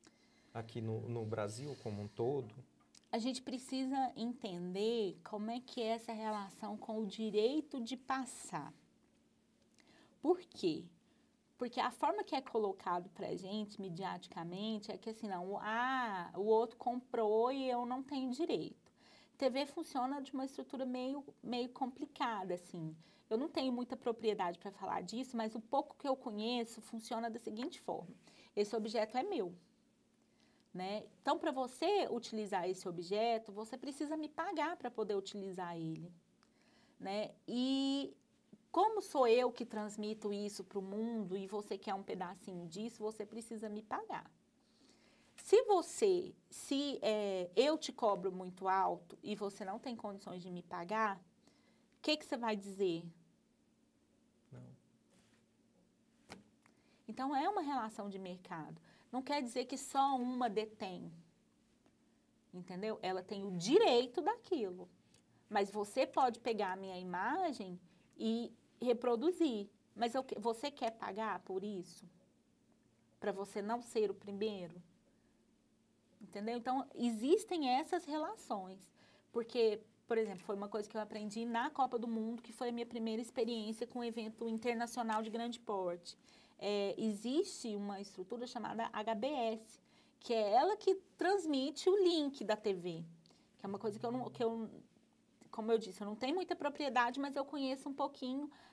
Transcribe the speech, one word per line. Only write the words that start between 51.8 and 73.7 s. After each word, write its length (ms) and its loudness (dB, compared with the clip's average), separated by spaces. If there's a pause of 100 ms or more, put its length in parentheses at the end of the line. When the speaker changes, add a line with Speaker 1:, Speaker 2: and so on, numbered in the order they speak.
Speaker 2:
que 140 2
que 80 -4
você 120 -2
vai 200 2
dizer? 480 0 (1500)
Speaker 1:
Não. 100 -16 (2500)
Speaker 2:
Então, 260 -2
é 140 4
uma 140 2
relação 460 -2
de 100 -6
mercado. 640 -8 (300)
Não 120 -2
quer 200 0
dizer 240 -2
que 100 -6
só 400 4
uma 320 2
detém, 640 -4 (1400)
entendeu? 500 -4
Ela 200 0
tem 220 -6
o 80 -2
direito 680 8
daquilo. 680 0 (600)
Mas 220 4
você 360 2
pode 340 4
pegar 320 2
a 40 -6
minha 220 -8
imagem 800 -2 (380)
e 360 0 (280)
reproduzir. 880 4 (260)
Mas 200 0
eu 80 2
que-, 160 -6
você 320 0
quer 220 -2
pagar 480 -4
por 240 -4
isso? 440 -8 (1080)
Pra 140 0
você 280 -6
não 220 -2